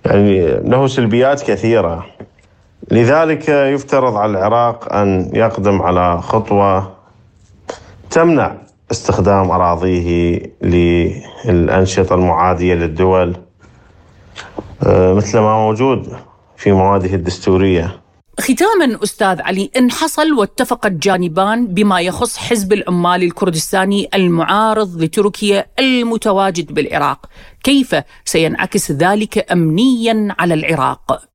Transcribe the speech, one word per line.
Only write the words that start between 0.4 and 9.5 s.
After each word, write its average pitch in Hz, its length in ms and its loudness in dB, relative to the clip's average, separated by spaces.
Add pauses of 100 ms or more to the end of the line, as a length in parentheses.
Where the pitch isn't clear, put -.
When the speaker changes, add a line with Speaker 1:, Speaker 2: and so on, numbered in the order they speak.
Speaker 1:
له 131 280 2
سلبيات 131 540 2
كثيرة. 95 640 0 (840)
لذلك 147 580 2
يفترض 139 640 0
على 104 160 0
العراق 117 640 0
أن 95 400 0
يقدم 101 480 0
على 87 400 0
خطوة 101 680 0 (1160)
تمنع 156 460 2 (360)
استخدام 98 600 0